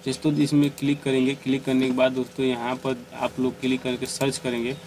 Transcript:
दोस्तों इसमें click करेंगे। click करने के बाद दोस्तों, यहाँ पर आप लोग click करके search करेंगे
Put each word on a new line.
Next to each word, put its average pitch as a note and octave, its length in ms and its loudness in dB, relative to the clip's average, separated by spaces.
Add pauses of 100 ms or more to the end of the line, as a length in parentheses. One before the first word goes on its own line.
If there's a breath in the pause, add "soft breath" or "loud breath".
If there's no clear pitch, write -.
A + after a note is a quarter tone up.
दोस्तों C3+ 300 0
इसमें C#3+ 360 4
click C#3+ 320 -2
करेंगे। C3 320 2
click C3 280 -2
करने C3 240 2
के B2+ 60 0
बाद B2+ 200 4
दोस्तों, C3 320 -2
यहाँ B2 320 0
पर B2+ 280 -4 (100)
आप B2 240 -4
लोग B2+ 220 -2
click C3 200 0
करके B2+ 260 -4
search C#3 300 -2
करेंगे A#2+ 360 -2 (140)